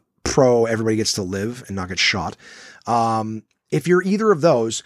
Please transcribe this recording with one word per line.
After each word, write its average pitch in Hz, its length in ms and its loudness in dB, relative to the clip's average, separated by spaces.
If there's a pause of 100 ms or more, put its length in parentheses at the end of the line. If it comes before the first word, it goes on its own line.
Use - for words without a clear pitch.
(220)
pro 123 440 4
everybody 110 300 0
gets 107 180 -2
to 107 80 -4
live 101 440 -6
and 98 100 -10
not 90 120 -6
get 92 100 -8
shot. - 380 -2 (500)
Um, 113 560 -2 (280)
if 151 160 -2
you're 180 160 4
either 208 280 0
of 170 100 2
those, 120 460 2